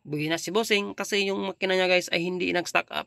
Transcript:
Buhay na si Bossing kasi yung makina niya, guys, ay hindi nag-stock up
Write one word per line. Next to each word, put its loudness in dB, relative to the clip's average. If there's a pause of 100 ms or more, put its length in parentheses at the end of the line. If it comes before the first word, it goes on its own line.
Buhay -4
na 0
si -6
Bossing 0
kasi 0
yung -2
makina 0
niya, 4
guys, 4
ay 0
hindi -2
nag-stock 0
up -6